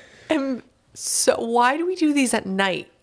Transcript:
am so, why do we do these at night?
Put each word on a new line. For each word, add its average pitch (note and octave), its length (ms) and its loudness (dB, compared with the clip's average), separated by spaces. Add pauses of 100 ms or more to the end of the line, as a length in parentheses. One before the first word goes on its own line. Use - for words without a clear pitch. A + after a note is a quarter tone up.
(300)
am C4+ 320 -2 (320)
so, - 460 0
why A#3+ 360 2
do E4+ 100 -4
we F#4 80 -2
do D#4 180 2
these C4 220 2
at G#3 120 -4
night? F#3+ 440 -2 (120)